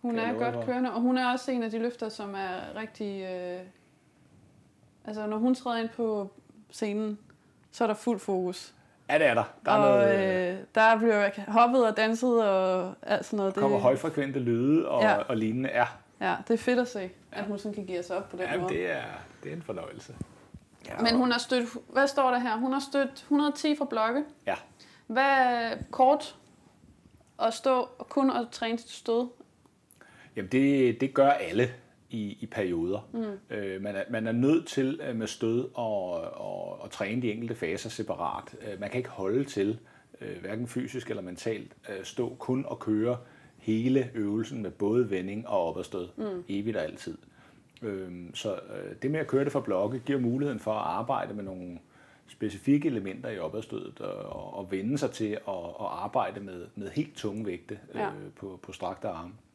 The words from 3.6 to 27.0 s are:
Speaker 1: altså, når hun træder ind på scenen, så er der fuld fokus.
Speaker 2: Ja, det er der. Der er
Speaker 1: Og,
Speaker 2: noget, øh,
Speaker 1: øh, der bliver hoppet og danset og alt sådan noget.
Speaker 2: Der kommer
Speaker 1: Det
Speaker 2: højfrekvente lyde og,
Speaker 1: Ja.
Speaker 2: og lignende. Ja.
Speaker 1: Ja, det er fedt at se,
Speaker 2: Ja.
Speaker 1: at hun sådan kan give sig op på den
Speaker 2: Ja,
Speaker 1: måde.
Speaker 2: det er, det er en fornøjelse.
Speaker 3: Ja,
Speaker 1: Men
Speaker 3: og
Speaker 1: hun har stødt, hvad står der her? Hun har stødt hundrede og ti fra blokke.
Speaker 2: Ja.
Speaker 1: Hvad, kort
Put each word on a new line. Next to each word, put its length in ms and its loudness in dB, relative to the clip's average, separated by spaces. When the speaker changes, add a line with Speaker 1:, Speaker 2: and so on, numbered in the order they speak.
Speaker 1:
altså, 220 -6
når 100 -2
hun 180 4
træder 280 -2
ind 60 -2
på 420 -2
scenen, 480 -4
så 140 0
er 40 4
der 60 2
fuld 260 -2
fokus. 540 -4
Speaker 2:
Ja, 80 6
det 80 8
er 80 8
der. 100 4
Der 80 2
er 40 8
Speaker 1:
Og, 140 8
Speaker 2:
noget, 240 6
øh, 100 -2
Speaker 1:
øh, 60 -12
der 240 8
bliver 520 4
hoppet 360 8
og 100 2
danset 520 4
og 540 2
alt 220 0
sådan 120 -4
noget. 180 2
Speaker 2:
Der 60 0
kommer 160 4
Speaker 1:
Det 60 2
Speaker 2:
højfrekvente 580 2
lyde 480 4
og, 140 4
Speaker 1:
Ja. 140 6
Speaker 2:
og 200 0
lignende. 380 0
Ja. 100 6
Speaker 1:
Ja, 160 2
det 60 6
er 40 2
fedt 200 2
at 100 0
se, 100 -8
Speaker 2:
Ja. 100 -6
Speaker 1:
at 60 -4
hun 140 -4
sådan 160 -6
kan 120 -8
give 160 -4
sig 140 -6
op 120 -6
på 80 -12
den 100 -4
Speaker 2:
Ja, 120 -2
Speaker 1:
måde. 160 -2
Speaker 2:
det 160 -2
er, 120 -2
det 100 -8
er 40 -8
en 60 -10
fornøjelse. 520 -10
Speaker 3:
Ja, 100 -10
Speaker 1:
Men 80 2
Speaker 3:
og 120 4
Speaker 1:
hun 140 4
har 60 2
stødt, 300 0
hvad 140 4
står 240 2
der 80 2
her? 180 0
Hun 160 0
har 80 0
stødt 480 -2
hundrede 220 4
og 80 -6
ti 180 2
fra 80 -2
blokke. 400 0
Speaker 2:
Ja. 80 0
Speaker 1:
Hvad, 640 4
kort 460 4